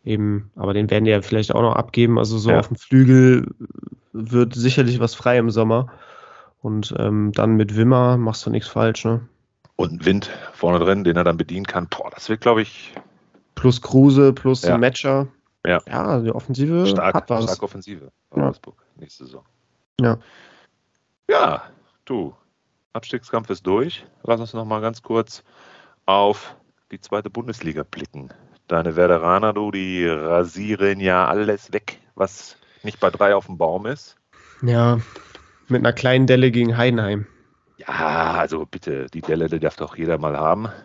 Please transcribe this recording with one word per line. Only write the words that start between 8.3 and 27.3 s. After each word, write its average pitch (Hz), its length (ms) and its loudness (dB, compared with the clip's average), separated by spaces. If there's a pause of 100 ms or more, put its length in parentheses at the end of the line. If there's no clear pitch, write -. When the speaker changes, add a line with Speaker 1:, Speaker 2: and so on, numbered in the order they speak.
Speaker 1:
du 113 40 -4
nichts 113 180 -4
falsch, 113 360 -2
ne? 113 220 -2 (500)
Speaker 2:
Und 82 160 -2
ein 82 120 -12
Wind 95 260 0 (220)
vorne 87 260 0
drin, 95 260 0
den 85 120 2
er 87 80 2
dann 85 120 2
bedienen 85 300 -6
kann. 87 220 -6
Boah, - 220 -12
das - 180 -18
wird, 110 120 -6
glaub 117 180 4
ich - 360 -8 (600)
Speaker 1:
Plus - 280 2
Kruse, 135 500 6
plus 131 300 -2
Speaker 2:
Ja. 87 120 2
Speaker 1:
ein 117 60 0
Matcher. 135 460 0 (400)
Speaker 2:
Ja. 87 220 2
Speaker 1:
Ja, 131 320 -2
die 117 100 -2
Offensive 147 560 -2
Speaker 2:
Stark, 190 280 0
Speaker 1:
hat - 140 -2
was. 113 160 -2
Speaker 2:
stark 92 200 -4
Offensive 90 480 -16 (180)
bei - 100 -6
Speaker 1:
Ja. 71 60 0
Speaker 2:
Wolfsburg - 300 -8 (200)
nächste 71 300 -20
Saison. 64 180 -20 (560)
Speaker 1:
Ja. 117 160 2 (1120)
Speaker 2:
Ja, - 360 0 (400)
du, 101 300 -8 (580)
Abstiegskampf - 580 -8
ist 90 160 -6
durch. 113 400 -2 (160)
Lass 117 180 -2
uns 117 140 -12
noch 113 100 -8
mal 107 160 -4
ganz 113 220 -6
kurz 117 400 -4 (640)
auf 101 500 0 (360)
die - 80 -18
zweite 104 280 -8
Bundesliga 95 540 -10